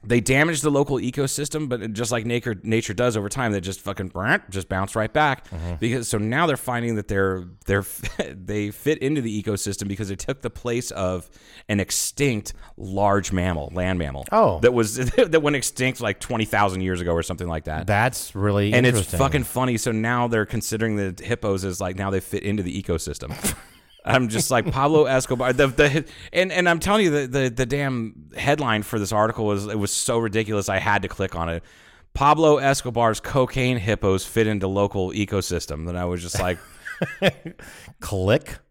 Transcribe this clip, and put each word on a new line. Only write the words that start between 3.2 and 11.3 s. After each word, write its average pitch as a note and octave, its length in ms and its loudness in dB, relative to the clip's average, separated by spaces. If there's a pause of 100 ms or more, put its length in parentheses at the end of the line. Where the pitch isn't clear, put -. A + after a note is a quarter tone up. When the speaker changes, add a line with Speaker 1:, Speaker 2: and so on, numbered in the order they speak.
Speaker 1:
time, A#2+ 220 -2
they G2+ 100 0
just F#2+ 200 -8
fucking F#2+ 280 -6
brant, A2+ 400 -2
just G2 200 -6
bounce F#2+ 260 -4
right A2 180 -2
back. D3 360 0
Speaker 2:
Mm-hmm. E2+ 320 -6
Speaker 1:
Because, A#2 260 -2
so A2 120 -2
now B2 280 0
they're C#3 100 2
finding A#2+ 380 -2
that G#2 140 -4
they're, F#2+ 360 0 (220)
they're, G2 180 2 (240)
<laughs> - 240 -6
they G#2 380 -4
fit D3+ 280 0
into C#3+ 220 0
the G#2+ 220 -4
ecosystem G2+ 460 -4
because G2 200 -4
they G2 60 -6
took - 260 -6
the A2+ 100 -6
place A#2+ 420 -4
of F#2 360 -4 (400)